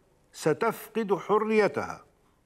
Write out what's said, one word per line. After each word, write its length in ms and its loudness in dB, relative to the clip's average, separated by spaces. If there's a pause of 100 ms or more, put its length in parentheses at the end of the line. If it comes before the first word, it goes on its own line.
(320)
ستفقد 840 -2
حريتها، 880 0 (420)